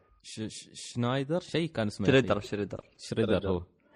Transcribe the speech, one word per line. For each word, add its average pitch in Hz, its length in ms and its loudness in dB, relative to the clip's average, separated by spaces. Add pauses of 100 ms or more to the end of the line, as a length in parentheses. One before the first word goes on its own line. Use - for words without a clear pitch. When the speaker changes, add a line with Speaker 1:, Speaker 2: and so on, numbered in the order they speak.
(220)
Speaker 1:
ش-، - 180 -12
ش-، - 320 -10
شنايدر؟ 135 680 -2
شيء 160 300 -2
كان 110 160 0
اسمه 101 200 -2
Speaker 2:
شريدر، 127 280 6
Speaker 1:
يا 101 40 0
أخي. 95 100 -10
Speaker 2:
شريدر. 101 320 -4 (180)
Speaker 1:
شريدر 110 340 0
Speaker 3:
شريدر. 95 180 2
Speaker 1:
هو. 87 120 0 (340)